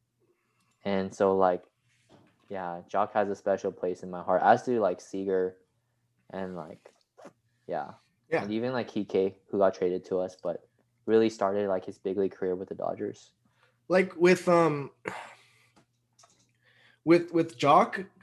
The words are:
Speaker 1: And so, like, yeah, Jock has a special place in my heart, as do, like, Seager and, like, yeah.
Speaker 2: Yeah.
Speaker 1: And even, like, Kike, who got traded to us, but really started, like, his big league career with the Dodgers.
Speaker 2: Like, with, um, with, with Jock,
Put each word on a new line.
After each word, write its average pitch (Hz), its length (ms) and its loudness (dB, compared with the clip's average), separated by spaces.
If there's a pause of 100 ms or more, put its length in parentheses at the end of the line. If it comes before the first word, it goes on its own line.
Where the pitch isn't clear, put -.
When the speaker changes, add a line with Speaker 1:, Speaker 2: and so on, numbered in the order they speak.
(840)
Speaker 1:
And 95 300 -4
so, 98 220 2
like, 92 260 2 (840)
yeah, 90 400 -10
Jock 101 260 -2
has 104 140 0
a 98 80 -4
special 98 340 -2
place 90 320 -6
in 92 80 -12
my 90 120 -10
heart, 90 200 0
as 113 220 4
do, 123 160 -2
like, 92 200 0
Seager 95 560 -2 (760)
and, 92 240 -10
like, 82 340 -16 (800)
yeah. 78 240 -8 (360)
Speaker 2:
Yeah. 156 140 -2
Speaker 1:
And 101 100 -8
even, 117 200 -4
like, 120 180 -6
Kike, 98 440 -2 (140)
who 104 100 -4
got 98 160 2
traded 90 320 -4
to 92 120 -4
us, 92 240 -6
but 85 240 -8 (400)
really 113 240 4
started, 101 380 -2
like, 95 160 -2
his 95 140 -14
big 95 200 -4
league 95 160 0
career 92 220 -4
with 92 120 -10
the - 60 -10
Dodgers. 92 560 -8 (580)
Speaker 2:
Like, 185 280 0
with, 180 320 4
um, 156 420 2 (2250)
with, 170 280 4
with 165 240 0
Jock, 175 440 4 (220)